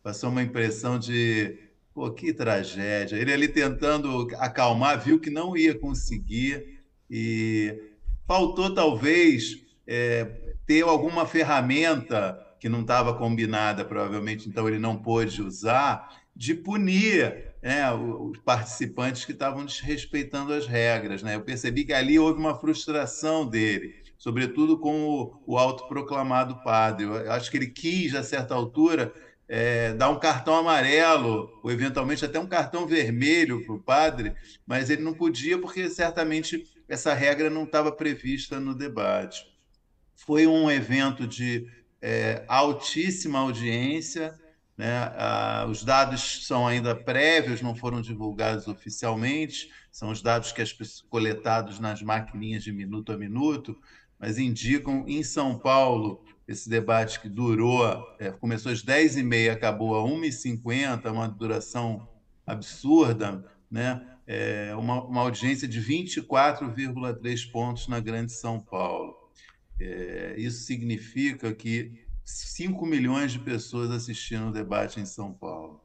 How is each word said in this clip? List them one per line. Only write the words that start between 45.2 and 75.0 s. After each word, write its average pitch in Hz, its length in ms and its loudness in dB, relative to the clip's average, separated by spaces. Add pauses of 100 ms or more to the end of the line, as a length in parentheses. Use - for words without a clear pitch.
os 110 160 -6
dados 131 640 2
são 123 200 0
ainda 120 280 0
prévios, 135 680 2
não 120 140 -4
foram 120 260 -4
divulgados 107 680 -4
oficialmente, 117 1040 -4 (200)
são 107 200 -10
os 110 120 -8
dados 117 300 2
que 120 100 -4
as 110 100 -4
pessoas, - 380 -14
coletados 110 680 0
nas 107 200 -4
maquininhas 107 600 -4
de 107 100 -8
minuto 104 400 -8
a 101 60 -6
minuto, 123 580 -2 (420)
mas 107 200 -4
indicam, 135 680 0
em 147 160 -2
São 135 340 -2
Paulo, 123 680 2 (220)
esse - 220 -12
debate 113 520 0
que 110 80 -12
durou, 117 560 2 (360)
é, 101 100 -6
começou 117 400 -4
às 113 120 -4
dez 139 340 4
e 139 60 0
meia, 113 300 4
acabou 110 440 0
a 110 80 0
uma 160 220 -2
e 143 60 -2
cinquenta, 117 800 -4
uma 113 180 -2
duração 113 800 -4 (380)
absurda, 113 960 2 (260)
né? 123 300 -2 (260)
É, 107 500 -6
uma, 117 280 -2
uma 123 180 -2
audiência 127 440 -2
de 117 140 -4
vinte 160 380 -2
e - 40 -6
quatro 143 500 2
vírgula 127 420 -6
três 120 300 -6
pontos 120 440 -4
na 120 100 -2
Grande 113 320 -4
São 113 300 -6
Paulo. 92 560 -6 (640)
É, 90 560 -8
isso 117 280 -6
significa 117 920 -4
que 117 500 -6 (200)
cinco 180 600 -6
milhões 135 480 0
de 123 60 -6
pessoas 120 520 -6
assistiram 117 580 -6
o 107 40 -4
debate 104 480 -4